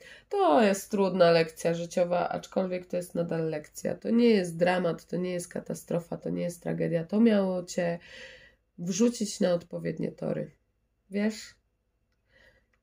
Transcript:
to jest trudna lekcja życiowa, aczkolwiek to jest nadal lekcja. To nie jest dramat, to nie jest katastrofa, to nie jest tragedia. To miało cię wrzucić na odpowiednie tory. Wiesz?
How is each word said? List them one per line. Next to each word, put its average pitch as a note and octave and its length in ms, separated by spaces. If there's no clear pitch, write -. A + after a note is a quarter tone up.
to E4 340
jest G3 280
trudna F#3 400
lekcja E3 440
życiowa, F3 540
aczkolwiek F3+ 580
to F3+ 100
jest F3 180
nadal E3 360
lekcja. - 440
To G3 160
nie A#3 180
jest F3+ 280
dramat, F3 500
to E3+ 100
nie F3+ 160
jest F3 160
katastrofa, - 680
to E3+ 140
nie F3 120
jest F3 200
tragedia. E3 420
To G#3 160
miało F#3+ 440
cię F3 340
wrzucić G3+ 600
na F#3 140
odpowiednie E3+ 580
tory. - 380
Wiesz? G#3 440